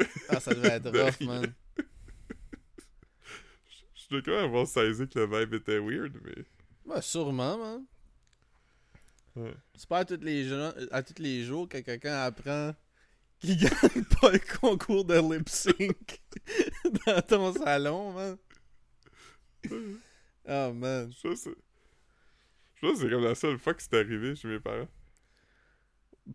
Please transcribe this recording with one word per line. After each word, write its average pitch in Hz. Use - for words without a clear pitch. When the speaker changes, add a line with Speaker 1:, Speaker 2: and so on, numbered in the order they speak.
Speaker 1:
Ah, 131
ça 123
devait 120
être 117
Speaker 2:
<laughs> 120
de 120
Speaker 1:
rough, 131
Speaker 2:
rien. 135
Speaker 1:
man. 117
Speaker 2:
Je, -
je -
dois 139
quand 160
même 196
avoir 123
saisi 113
que 123
le 110
vibe 113
était 110
weird, 127
mais -
Speaker 1:
Ouais, 302
sûrement, 143
man. 233
Speaker 2:
Ouais. 117
Speaker 1:
C'est -
pas 175
à 185
tous 180
les 147
gens, 143
à 131
tous -
les 131
jours 156
que 139
quelqu'un 127
apprend 147
qu'il 175
<laughs> -
gagne -
pas 233
le -
concours 202
de 170
lip 160
sync -
<laughs> -
dans 185
ton 190
salon, 165
man. 190
Speaker 2:
Ouais. 214
Speaker 1:
Oh, 135
man. 123
Speaker 2:
Je -
pense 175
que -
c'est... -
Je -
pense 220
que 139
c'est 120
comme 120
la 117
seule 147
fois 165
que -
c'est -
arrivé 113
chez 117
mes 110
parents. 110